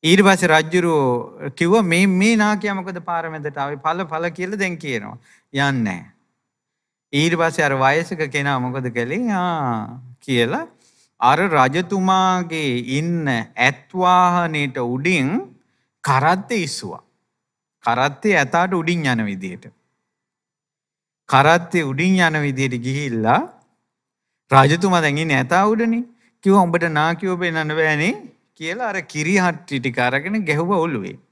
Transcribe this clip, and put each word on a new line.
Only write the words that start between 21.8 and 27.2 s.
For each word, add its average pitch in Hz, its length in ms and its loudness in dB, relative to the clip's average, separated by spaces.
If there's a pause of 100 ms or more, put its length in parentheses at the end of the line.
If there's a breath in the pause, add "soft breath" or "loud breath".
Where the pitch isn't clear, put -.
උඩින් 165 360 0
යන 156 220 2
විදිහට 131 400 -2
ගිහිල්ලා 127 580 0 (1120)
රජතුමා 165 520 4
දැන් 147 160 0
ඉන්නේ 147 240 0
ඇතා 175 240 2
උඩනේ. 226 380 0 (400 soft breath)
කිව්වා, 196 180 6
"උඹට 170 280 0
නාකියෝ 170 460 -2